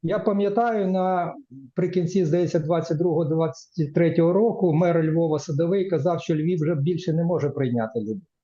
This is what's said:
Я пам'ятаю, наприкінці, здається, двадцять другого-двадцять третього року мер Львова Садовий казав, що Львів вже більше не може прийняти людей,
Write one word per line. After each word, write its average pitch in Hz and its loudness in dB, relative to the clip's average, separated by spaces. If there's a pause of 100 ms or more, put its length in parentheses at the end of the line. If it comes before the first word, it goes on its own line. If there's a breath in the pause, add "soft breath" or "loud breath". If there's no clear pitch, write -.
Я 196 0
пам'ятаю, 202 0
наприкінці, 180 -2
здається, 170 0
двадцять 160 -2
другого-двадцять 160 -2
третього 170 4
року 190 2
мер 170 4
Львова 156 0
Садовий 170 -2
казав, 165 0
що - -2
Львів 160 0
вже 170 0
більше 165 -2
не 165 0
може 160 0
прийняти 120 -2
людей, 104 -6 (220)